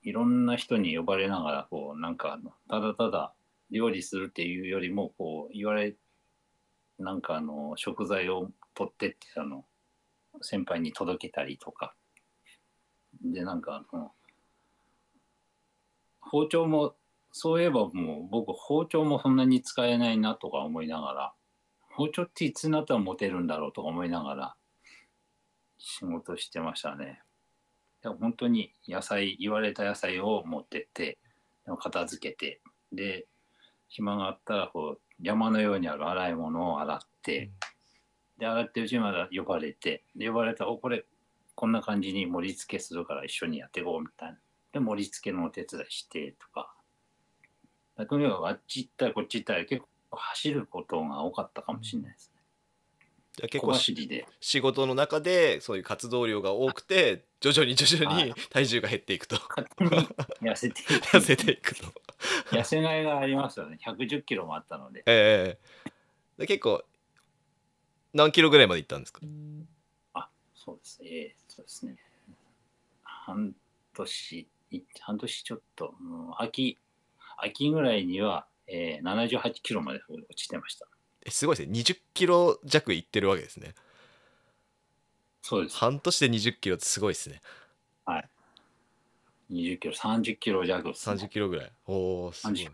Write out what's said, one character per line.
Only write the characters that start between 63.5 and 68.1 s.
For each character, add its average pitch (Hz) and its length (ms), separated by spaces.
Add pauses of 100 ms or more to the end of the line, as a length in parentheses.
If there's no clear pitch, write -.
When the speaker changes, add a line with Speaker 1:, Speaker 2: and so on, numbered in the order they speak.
Speaker 1:
す - 80
よ 78 100
ね。 80 120
百 113 260
十 139 160
キ 113 140
ロ 90 100
も 78 80
あ 78 60
っ - 40
た 80 140
の 67 140
で。 - 140
Speaker 2:
え 104 500
え、 - 20 (260)
え - 60
え。 - 20 (460)
で、 151 80
結 196 140
構、 - 240 (1300)